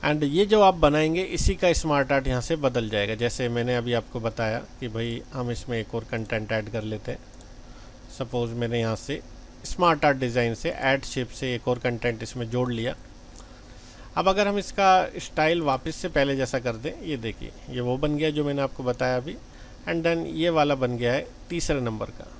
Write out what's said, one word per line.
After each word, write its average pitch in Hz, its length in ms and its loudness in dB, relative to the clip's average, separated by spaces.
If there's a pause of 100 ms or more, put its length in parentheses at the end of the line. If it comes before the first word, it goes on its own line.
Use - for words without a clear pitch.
And 151 180 2
ये 151 240 4
जो 214 140 6
आप 190 140 8
बनाएंगे 156 480 4
इसी 185 320 2
का 180 180 4
smart 143 400 2
art 135 140 2
यहाँ 127 140 2
से 160 160 0
बदल 123 320 0
जाएगा। 104 260 0
जैसे 120 340 0
मैंने 120 280 0
अभी 120 160 0
आपको 117 280 -2
बताया 113 380 -2
कि - 300 -10
भाई 117 340 -4 (100)
हम 123 180 -4
इसमें 117 280 -4
एक 110 160 -6
और 113 100 -4
content 110 480 -4
add 107 180 -2
कर 110 120 -4
लेते 107 300 -6
हैं। - 60 -8 (1000)
Suppose 120 320 -2
मैंने 117 300 -2
यहाँ 113 160 0
से - 260 -6 (420)
smart 165 400 4
आर्ट 143 120 6
design 120 380 2
से 160 160 -4
ऐड 135 340 0
shape 123 240 -4
से 127 260 -4
एक 117 140 -4
और 123 100 0
content 120 440 -2
इसमें 117 280 -6
जोड़ 123 220 0
लिया। 117 240 -2 (1200)
अब 175 120 2
अगर 196 200 4
हम 202 100 2
इसका 190 580 6
style 160 460 2
वापस 143 340 0
से 185 120 -4
पहले 139 280 2
जैसा 131 220 0
कर 120 140 -2
दें, 139 300 -8
ये 160 140 -4
देखिए 110 360 -8 (180)
ये 127 100 -4
वो 123 180 0
बन 147 180 0
गया 156 140 0
जो 147 140 0
मैंने 143 180 0
आपको 139 200 -4
बताया 127 340 0
अभी। 139 180 -4 (540)
And 170 140 0
then 170 240 2
ये 160 240 0
वाला 147 240 4
बन 123 220 0
गया 120 160 0
है - 140 -2 (240)
तीसरे 156 300 0
number 110 260 -4
का। - 340 -14